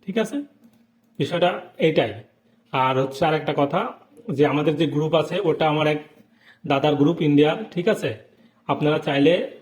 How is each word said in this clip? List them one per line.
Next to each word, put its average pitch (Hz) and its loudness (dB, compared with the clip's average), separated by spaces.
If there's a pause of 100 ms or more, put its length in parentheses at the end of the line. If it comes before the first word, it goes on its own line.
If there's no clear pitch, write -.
ঠিক 190 -8
আছে? 285 -8 (840)
বিষয়টা 175 0 (360)
এইটাই। 143 2 (720)
আর 131 0
হচ্ছে - -4
আর 156 0
একটা 147 -4
কথা, 147 0 (560)
যে 147 4
আমাদের 151 0
যে 160 2
গ্রুপ 151 -2 (100)
আছে, 165 -4 (120)
ওটা 156 0
আমার 151 0
এক 147 -4 (680)
দাদার 147 2
গ্রুপ 165 2 (100)
ইন্ডিয়ার, 151 4 (180)
ঠিক 175 -4
আছে? 147 -4 (600)
আপনারা 151 0
চাইলে 143 4 (300)